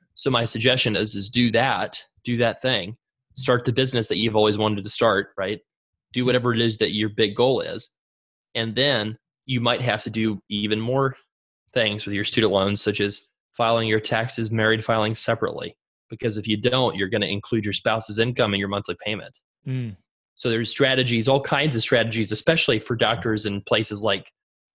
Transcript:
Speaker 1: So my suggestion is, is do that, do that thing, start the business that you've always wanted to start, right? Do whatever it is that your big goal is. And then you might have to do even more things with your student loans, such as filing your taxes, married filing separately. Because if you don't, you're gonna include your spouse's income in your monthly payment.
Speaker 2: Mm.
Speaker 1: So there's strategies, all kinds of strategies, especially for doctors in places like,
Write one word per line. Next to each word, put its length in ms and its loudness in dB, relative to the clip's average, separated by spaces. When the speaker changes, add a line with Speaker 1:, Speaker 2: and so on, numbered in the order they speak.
Speaker 1:
So 140 -2
my 140 2
suggestion 540 2
is, 180 0
is 140 -4
do 220 2
that, 520 0
do 120 -2
that 240 0
thing, 360 -2
start 280 0
the 80 0
business 380 0
that 80 0
you've 180 0
always 220 4
wanted 260 0
to 80 -8
start, 460 2
right? 240 -4
Do 140 -2
whatever 280 2
it 60 0
is 180 2
that 140 0
your 180 -2
big 260 0
goal 260 2
is. 280 -8
And 220 -2
then 420 0
you 160 -2
might 200 0
have 220 0
to 60 -6
do 400 -2
even 320 -2
more 340 0
things 320 0
with 80 -6
your 120 -2
student 260 2
loans, 300 2
such 180 -2
as 280 -2
filing 300 2
your 120 2
taxes, 500 -2
married 340 2
filing 300 0
separately. 640 -4
Because 280 -4
if 100 -8
you 100 0
don't, 380 2
you're 140 -2
gonna 180 -2
include 360 -2
your 100 -4
spouse's 440 -2
income 360 2
in 60 0
your 100 -2
monthly 260 -4
payment. 340 -10
Speaker 2:
Mm. 280 -6
Speaker 1:
So 160 -4
there's 220 -2
strategies, 560 2
all 140 4
kinds 340 0
of 80 0
strategies, 480 2
especially 480 2
for 160 -4
doctors 500 0
in 160 -2
places 400 0
like, 300 -2